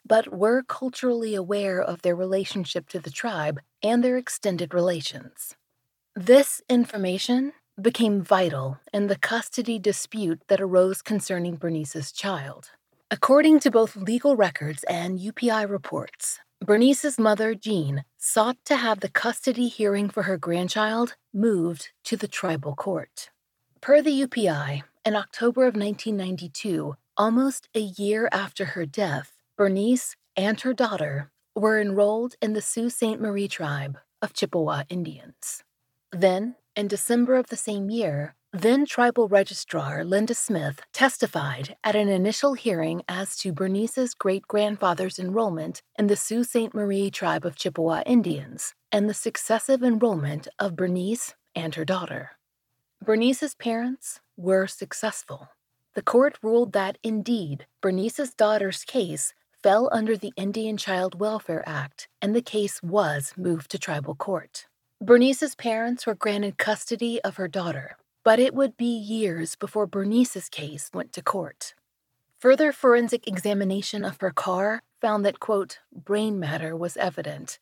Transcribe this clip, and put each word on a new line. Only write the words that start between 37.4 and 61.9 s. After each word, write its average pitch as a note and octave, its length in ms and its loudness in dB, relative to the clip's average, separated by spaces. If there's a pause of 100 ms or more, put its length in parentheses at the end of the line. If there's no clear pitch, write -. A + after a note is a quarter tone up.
the - 220 -8
same G3+ 200 -4
year, D#3+ 460 -4 (160)
then A#3+ 340 4
tribal A#3+ 420 2
registrar E3 800 0
Linda G#3 280 2
Smith D3+ 480 -2 (120)
testified C#3+ 920 0
at G#3+ 100 2
an G#3 140 2
initial G3+ 460 2
hearing E3+ 560 -2
as F#3 260 -6
to - 160 -4
Bernice's G3+ 640 -2
great-grandfather's G3 1040 0
enrollment F3+ 640 -4 (180)
in G#3 80 4
the G3+ 80 4
Sault A#3 320 -2
Ste. A3+ 260 -2
Marie G3 380 0
tribe E3 340 -2
of F3 120 -6
Chippewa E3 480 -2
Indians E3+ 680 0 (200)
and G#3 160 2
the G#3 40 -4
successive A3+ 680 0
enrollment G3 640 2 (100)
of F3+ 200 -4
Bernice F#3 580 -2 (180)
and D#3+ 220 -6
her D#3+ 80 -4
daughter. E3 480 -6 (720)
Bernice's B3 520 2
parents A#3+ 640 -6 (160)
were F#3+ 300 2
successful. - 800 -10 (440)
The G#3 80 -4
court C4+ 400 4
ruled A3+ 300 2
that, G3 320 -2
indeed, G#3+ 640 -4 (140)
Bernice's G#3 520 -2
daughter's G#3 520 0
case E3+ 480 -4 (180)
fell G#3+ 400 2
under A3 240 0
the G3+ 220 -10
Indian G#3 400 -4
Child F#3 420 -4
Welfare G#3 480 -4
Act, C#3+ 400 -10 (140)